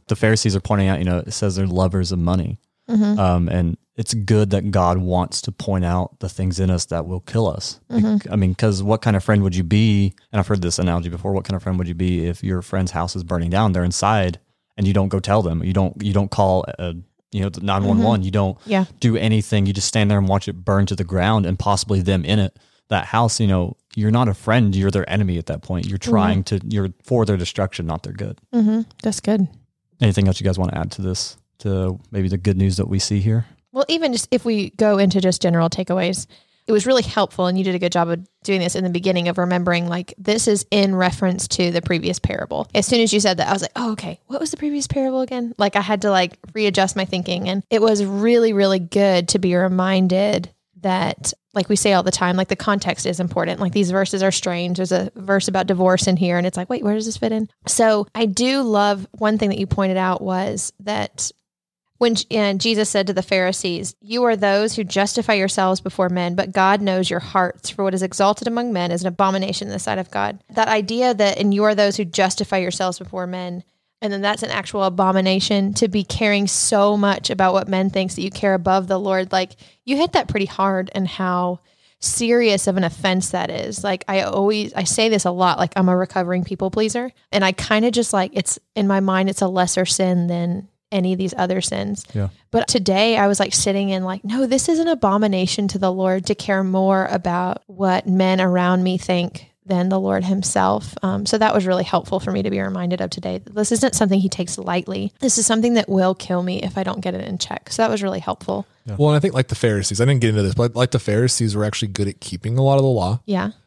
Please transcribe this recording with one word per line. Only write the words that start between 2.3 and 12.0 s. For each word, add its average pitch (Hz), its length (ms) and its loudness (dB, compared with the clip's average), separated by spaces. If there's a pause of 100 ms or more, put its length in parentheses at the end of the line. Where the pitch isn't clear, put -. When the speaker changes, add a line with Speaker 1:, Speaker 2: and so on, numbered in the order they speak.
Speaker 2:
Mm-hmm. 208 300 2
Speaker 1:
Um, 90 300 4
and 85 280 0 (200)
it's - 160 -4
good 107 380 2
that 98 200 0
God 92 280 4
wants 90 440 0
to - 100 -8
point 92 320 -2
out 87 340 -2
the 92 100 -8
things 92 320 -4
in 92 80 2
us 90 180 0
that 82 200 -6
will 90 140 -6
kill 113 280 0
us. - 320 -8 (100)
Speaker 2:
Mm-hmm. 214 280 2
Speaker 1:
Bec-, - 140 -4
I - 40 -2
mean, 95 180 2
'cause 98 280 0
what 107 200 0
kind 107 140 2
of 92 80 0
friend 104 180 4
would 95 140 2
you 95 80 0
be? 101 500 2 (180)
And 104 80 0
I've 92 80 -2
heard 101 140 0
this 85 160 -2
analogy 87 300 0
before. 90 240 -6
What 95 120 -2
kind 98 120 -4
of 90 60 -8
friend 92 160 -2
would 87 100 -2
you 87 60 -6
be 87 320 0